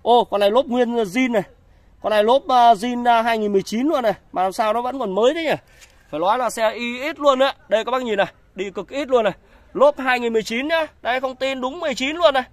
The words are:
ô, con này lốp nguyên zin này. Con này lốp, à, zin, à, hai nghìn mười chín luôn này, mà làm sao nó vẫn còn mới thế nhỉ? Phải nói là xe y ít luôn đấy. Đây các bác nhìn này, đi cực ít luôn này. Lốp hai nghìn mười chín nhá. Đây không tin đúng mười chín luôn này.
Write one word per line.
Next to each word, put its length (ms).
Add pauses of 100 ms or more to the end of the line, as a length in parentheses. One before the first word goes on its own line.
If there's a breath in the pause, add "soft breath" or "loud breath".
ô, 220
con 160
này 120
lốp 140
nguyên 300
zin 360
này. 120 (600)
Con 60
này 140
lốp, 240
à, 260
zin, 360
à, 120
hai 160
nghìn 160
mười 80
chín 260
luôn 160
này, 100 (180)
mà 120
làm 80
sao 220
nó 80
vẫn 180
còn 160
mới 180
thế 100
nhỉ? 120 (560 soft breath)
Phải 80
nói 180
là 120
xe 220
y 300
ít 180
luôn 200
đấy. 120 (180)
Đây 160
các 60
bác 120
nhìn 140
này, 100 (280)
đi 160
cực 180
ít 200
luôn 140
này. 100 (400 soft breath)
Lốp 260
hai 200
nghìn 140
mười 100
chín 240
nhá. 200 (140)
Đây 180
không 160
tin 260
đúng 180
mười 160
chín 200
luôn 180
này. 200